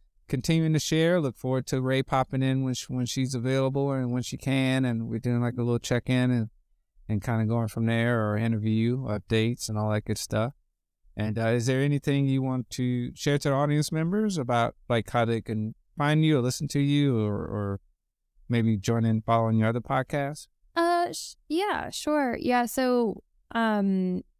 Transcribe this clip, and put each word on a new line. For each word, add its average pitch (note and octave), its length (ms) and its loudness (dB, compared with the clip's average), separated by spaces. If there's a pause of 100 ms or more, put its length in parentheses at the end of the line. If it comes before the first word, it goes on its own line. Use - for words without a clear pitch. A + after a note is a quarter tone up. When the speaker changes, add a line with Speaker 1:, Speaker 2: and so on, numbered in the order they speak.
(280)
Speaker 1:
continuing D#3+ 460 0
to D3+ 40 4
share. D#3+ 440 2
Look C3 160 -4
forward C3 300 -2
to C3 120 -2
Ray C3 220 0
popping C3 400 0
in C3 220 2
when B2+ 100 -2
she, - 180 -10
when B2+ 140 -2
she's C3 280 -2
available C3+ 580 0
and B2+ 200 -2
when B2 100 -2
she B2+ 140 -10
can. C3 480 0
And A2+ 240 -2
we're A2+ 120 -4
doing, A#2+ 200 0
like, A#2+ 140 -2
a B2 80 -4
little A#2+ 160 2
check-in B2+ 520 0
and, A#2 200 0 (580)
and G#2+ 140 -2
kinda A2+ 240 0
going A#2 220 0
from A2+ 180 -2
there, A#2 420 2
or G#2 80 0
interview A2+ 680 0
updates A2 680 -2
and G#2+ 80 -4
all G#2+ 140 0
that G#2+ 120 0
good G#2+ 140 -4
stuff. A2+ 340 -4 (640)
And, G#2+ 220 -4
uh, A2+ 120 0
is A#2+ 160 0
there C3 140 2
anything C#3+ 460 2
you C3+ 160 2
want B2+ 280 -4
to B2 440 -4
share D3 240 0
to D3 100 -2
the C#3 60 2
audience D3 380 2
members F#3 440 -2
about, A#2+ 380 0 (140)
like, A#2 200 0
how A#2+ 160 2
they A2+ 160 0
can A2 360 -4 (200)
find D3+ 280 4
you D#3 140 4
or A#2+ 40 2
listen B2+ 260 -2
to C#3+ 120 -2
you C#3+ 440 2
or, G#2 120 0
or G2+ 440 -4 (680)
maybe A2+ 280 2
join A#2 280 2
in A2 180 2
following A2+ 360 2
your A2 100 4
other A#2 120 0
podcasts? C#3 680 -4 (280)
Speaker 2:
Uh, F4 360 2
sh-, - 240 -12 (120)
yeah, E4+ 420 -2
sure. C#4+ 480 0
Yeah, A#3+ 280 2
so, B3 560 0 (300)
um, G3 680 0 (180)